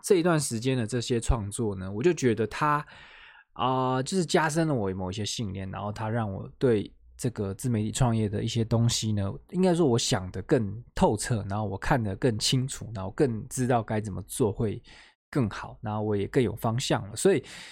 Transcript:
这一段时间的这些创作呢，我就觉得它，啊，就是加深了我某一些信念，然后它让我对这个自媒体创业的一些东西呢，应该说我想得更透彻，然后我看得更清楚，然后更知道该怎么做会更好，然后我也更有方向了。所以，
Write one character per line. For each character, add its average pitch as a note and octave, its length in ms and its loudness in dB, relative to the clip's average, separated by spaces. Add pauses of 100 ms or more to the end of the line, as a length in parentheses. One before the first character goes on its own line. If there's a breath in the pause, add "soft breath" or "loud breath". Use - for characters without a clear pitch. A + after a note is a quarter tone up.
这 G3+ 140 4
一 E3 60 4
段 E3 160 4
时 A#2 220 -2
间 C3 160 0
的 A#2 100 0
这 A#2+ 140 -4
些 A#2 180 0
创 A2 320 0
作 G#2 240 -2
呢， F#2 160 -8
我 G#2 120 -4
就 F3 100 4
觉 C3 220 2
得 A2 120 0
它， D3 400 0 (680 loud breath)
啊， C3 480 0
就 D#3+ 140 -4
是 F3+ 80 2
加 D#3+ 240 2
深 D#3+ 200 0
了 D3+ 60 2
我 G2+ 160 0
某 F#2 200 -4
一 F2+ 40 -6
些 G#2+ 100 -4
信 G#2 260 -4
念， F#2+ 200 -8
然 G2 120 -8
后 G#2 80 -4
它 A2 180 -6
让 A2 220 -2
我 G2 180 -8 (100)
对 A2+ 340 2 (240)
这 B2+ 140 -4
个 G2 240 -4
自 B2+ 160 -4
媒 A2 120 2
体 G#2+ 80 -2
创 A#2 240 2
业 G#2+ 140 2
的 G#2 140 -4
一 A#2 40 -2
些 A2+ 160 0
东 A#2 240 4
西 A2+ 260 0
呢， G2+ 200 0 (200)
应 F3 100 2
该 F#3 120 6
说 E3 120 4
我 A#2 120 6
想 F#2 320 -2
得 F#2 120 -8
更 A2+ 420 0 (100)
透 D3 220 4
彻， G#2 320 -2
然 G2+ 100 -4
后 A2 60 -2
我 F#2+ 140 -4
看 C3+ 240 2
得 G2 120 -2
更 A2+ 240 0
清 C3 300 0
楚， G#2 260 -10
然 G2 80 -6
后 G2 100 -8
更 A#2+ 360 0
知 B2+ 180 -2
道 B2 160 4
该 G#2+ 200 -2
怎 G#2+ 100 -6
么 F#2 120 -8
做 G#2 280 0
会 G2+ 300 -4 (480 loud breath)
更 B2 180 0
好， A2 320 -12
然 G#2+ 140 -4
后 G#2+ 80 -2
我 G#2+ 120 0
也 G2+ 120 0
更 C#3 160 2
有 G2+ 120 0
方 A#2 240 -2
向 C3+ 300 0
了。 A#2 80 -14
所 F#3+ 180 4
以， C3+ 80 0 (300 loud breath)